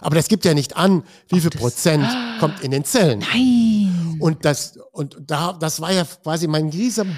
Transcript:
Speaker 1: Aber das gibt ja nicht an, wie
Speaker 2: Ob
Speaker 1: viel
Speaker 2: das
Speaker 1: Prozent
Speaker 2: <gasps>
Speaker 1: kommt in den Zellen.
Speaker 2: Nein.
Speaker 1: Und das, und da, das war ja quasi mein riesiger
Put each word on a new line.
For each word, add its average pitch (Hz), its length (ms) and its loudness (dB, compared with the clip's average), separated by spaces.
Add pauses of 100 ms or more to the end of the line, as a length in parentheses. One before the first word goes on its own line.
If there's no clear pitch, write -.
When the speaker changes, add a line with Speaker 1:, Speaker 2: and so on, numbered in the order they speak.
Speaker 1:
Aber 151 120 -2
das 160 140 2
gibt 208 180 0
ja 170 80 6
nicht 143 240 -2
an, 185 240 4 (280)
wie 180 80 2
Speaker 2:
Ob 175 40 4
Speaker 1:
viel 165 80 2
Speaker 2:
das 147 120 -6
Speaker 1:
Prozent 147 440 2
Speaker 2:
<gasps> 240 340 -4
Speaker 1:
kommt 156 220 0
in 131 80 -6
den 139 160 -2
Zellen. 156 380 2 (100)
Speaker 2:
Nein. 214 840 2
Speaker 1:
Und 160 260 0
das, - 320 -2 (140)
und 143 340 -8
da, 156 280 -4
das 156 280 -6
war 165 100 -4
ja 185 120 0
quasi 160 440 -6
mein 156 220 0
riesiger 202 480 -4